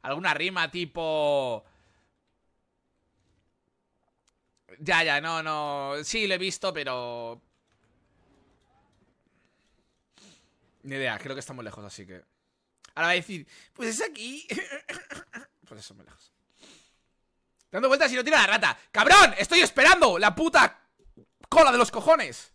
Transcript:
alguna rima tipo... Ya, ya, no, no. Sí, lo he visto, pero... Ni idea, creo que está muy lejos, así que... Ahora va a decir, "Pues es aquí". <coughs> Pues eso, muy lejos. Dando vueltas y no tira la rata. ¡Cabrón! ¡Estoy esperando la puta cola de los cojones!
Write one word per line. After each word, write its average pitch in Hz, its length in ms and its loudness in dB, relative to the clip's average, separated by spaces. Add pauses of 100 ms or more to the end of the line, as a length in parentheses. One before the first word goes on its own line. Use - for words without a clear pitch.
alguna 156 320 -4
rima 165 380 -4
tipo... 151 920 -4 (3250)
Ya, 165 240 -2
ya, 147 180 -2
no, 160 220 -8
no. 147 600 -8
Sí, 220 240 -6
lo 190 80 -2
he - 20 -8
visto, 185 360 -8
pero... 120 680 -10 (3500)
Ni 135 120 -14
idea, 123 240 -6
creo 135 160 -14
que 139 60 -12
está - 120 -18
muy 123 120 -16
lejos, 104 180 -18
así 101 220 -20
que... 92 180 -20 (720)
Ahora 165 120 -4
va - 20 -2
a 175 60 0
decir, 175 320 -10 (260)
"Pues 233 160 -8
es 226 120 -8
aquí". 285 480 -12
<coughs> 277 1000 -14 (160)
Pues 107 140 -20
eso, - 140 -20
muy 95 100 -20
lejos. - 260 -20 (1400)
Dando 254 200 -2
vueltas 277 240 2
y - 20 -6
no 254 80 -4
tira 302 160 2
la 202 80 4
rata. 196 320 0 (100)
¡Cabrón! 370 480 8
¡Estoy 339 220 2
esperando 311 580 4
la 202 160 2
puta 311 540 0 (640)
cola 294 240 8
de 240 40 2
los 240 140 4
cojones! 226 640 0